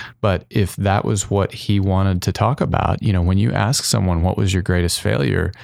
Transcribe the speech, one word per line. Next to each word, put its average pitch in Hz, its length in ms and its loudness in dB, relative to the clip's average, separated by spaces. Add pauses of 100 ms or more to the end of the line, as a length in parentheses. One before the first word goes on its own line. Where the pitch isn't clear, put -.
(220)
but 95 280 0
if 101 260 -2
that 98 300 0
was 98 240 -2
what 98 240 0
he - 260 -2
wanted 95 440 0
to 95 100 -2
talk 113 260 0
about, - 420 0
you 107 120 2
know, 90 80 2
when 92 160 4
you 101 160 2
ask 101 320 0
someone, 90 380 0
"What 92 140 0
was 101 160 0
your 92 100 0
greatest 87 360 0
failure 98 540 0 (100)